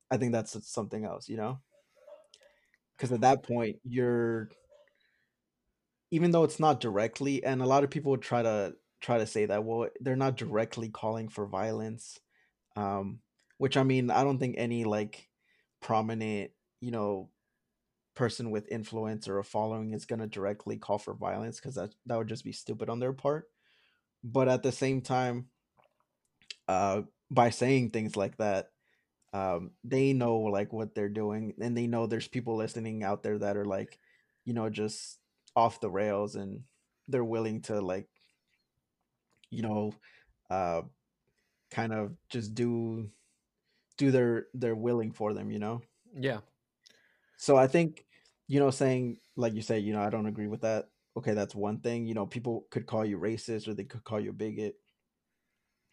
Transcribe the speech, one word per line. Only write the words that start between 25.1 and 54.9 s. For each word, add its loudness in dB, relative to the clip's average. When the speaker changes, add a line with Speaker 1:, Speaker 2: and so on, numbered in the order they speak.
Speaker 1:
uh, 2
by 6
saying 4
things -2
like -2
that, -2
um, -2
they 4
know, 4
like, 0
what -6
they're 0
doing, -4
and -2
they 0
know 0
there's -2
people -4
listening -4
out 0
there -2
that 0
are, 0
like, -6
you -4
know, -2
just -6
off 4
the -2
rails, 0
and -10
they're 0
willing -2
to, -4
like, -4
you -6
know, 0
uh, 0
kind -2
of -4
just -6
do, -2
do 6
their, 6
their 0
willing 0
for 0
them, -6
you -4
know? -4
Speaker 2:
Yeah. -2
Speaker 1:
So 6
I 10
think, 2
you 2
know, 6
saying, 2
like 2
you -4
said, 0
you 0
know, 0
"I 2
don't -2
agree -4
with -6
that." 0
Okay, 0
that's -2
one -2
thing. -2
You -4
know, -2
people -6
could -6
call 0
you -2
racist, -4
or -4
they -8
could -14
call -4
you -4
a -8
bigot. -6